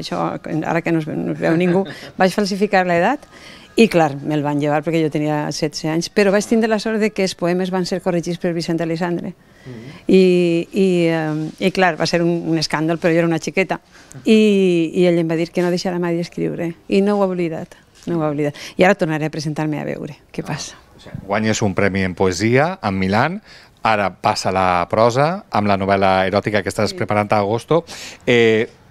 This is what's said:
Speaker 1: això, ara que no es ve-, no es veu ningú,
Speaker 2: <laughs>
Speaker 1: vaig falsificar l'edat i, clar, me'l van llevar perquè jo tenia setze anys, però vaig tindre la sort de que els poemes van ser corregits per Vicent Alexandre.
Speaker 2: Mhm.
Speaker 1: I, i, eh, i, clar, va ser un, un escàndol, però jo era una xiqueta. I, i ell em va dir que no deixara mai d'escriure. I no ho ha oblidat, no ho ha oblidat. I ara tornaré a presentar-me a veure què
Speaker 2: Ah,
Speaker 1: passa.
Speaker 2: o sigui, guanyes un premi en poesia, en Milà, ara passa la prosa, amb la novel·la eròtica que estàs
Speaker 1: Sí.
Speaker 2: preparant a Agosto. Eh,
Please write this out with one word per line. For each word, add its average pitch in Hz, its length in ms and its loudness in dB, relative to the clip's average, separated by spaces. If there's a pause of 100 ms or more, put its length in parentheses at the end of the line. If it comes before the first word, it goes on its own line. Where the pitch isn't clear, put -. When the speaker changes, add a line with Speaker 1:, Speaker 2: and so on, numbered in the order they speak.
Speaker 1:
això, 170 180 -8 (460)
ara 165 160 -2
que 175 100 -2
no 165 80 2
es 151 80 -6
ve-, 151 80 -8
no 170 160 -4
es 151 80 -6
veu 165 160 0
ningú, 180 300 2 (160)
Speaker 2:
<laughs> - 180 -12
Speaker 1:
vaig 185 160 2
falsificar 196 520 0
l'edat 180 360 0 (560)
i, 233 80 8
clar, 156 320 2
me'l 151 240 -2
van 147 160 -2
llevar 147 240 0
perquè 165 220 0
jo 147 80 -2
tenia 151 320 -2 (100)
setze - 320 -6
anys, 160 240 -2
però 196 240 2
vaig 208 140 2
tindre 226 180 2
la 214 160 0
sort 220 160 -2
de 214 160 0
que 196 80 -2
els 185 160 -4
poemes 180 320 -2
van 185 160 -2
ser 180 160 -4
corregits 175 380 -2
per 180 100 -2
Vicent 170 320 -4
Alexandre. 170 480 -4 (280)
Speaker 2:
Mhm. 127 340 -18 (160)
Speaker 1:
I, 190 140 8 (500)
i, 190 140 2 (240)
eh, 156 560 -2
i, - 40 2
clar, 180 280 2
va 160 100 0
ser 170 140 0
un, 170 80 2 (180)
un 160 80 0
escàndol, 156 400 -2
però 170 160 2
jo 170 80 2
era 170 80 2
una 165 100 0
xiqueta. 170 380 -2 (480)
I, 220 120 6 (580)
i 180 100 4
ell 175 160 4
em 160 80 0
va 165 80 -2
dir 165 160 -2
que 180 80 -2
no 175 80 2
deixara 175 320 -2
mai 170 160 -2
d'escriure. 165 540 -6 (180)
I 196 160 4
no 208 140 0
ho 202 40 2
ha 190 60 2
oblidat, 175 460 -6 (320)
no 170 100 -2
ho 160 80 0
ha 151 80 0
oblidat. 143 240 -4 (220)
I 180 80 6
ara 196 100 4
tornaré 156 320 -2
a - 20 -18
presentar-me 156 480 -6
a - 60 -6
veure - 320 -10 (160)
què - 100 -10
Speaker 2:
Ah, - 60 -14
Speaker 1:
passa. - 260 -10 (220)
Speaker 2:
o - 20 -20
sigui, - 280 -16
guanyes 107 340 0
un 98 160 0
premi 98 260 2
en 92 140 -2
poesia, 113 640 2
en 98 180 -2
Milà, 101 280 2 (560)
ara 104 280 2
passa 104 400 -2
la 92 380 2
prosa, 131 640 0
amb 104 180 0
la 98 100 2
novel·la 95 480 2
eròtica 101 360 0
que 95 100 -6
estàs 101 180 -2
Speaker 1:
Sí. 95 60 -10
Speaker 2:
preparant 104 340 -2
a 107 80 2
Agosto. 117 440 -2 (420)
Eh, 113 420 4 (240)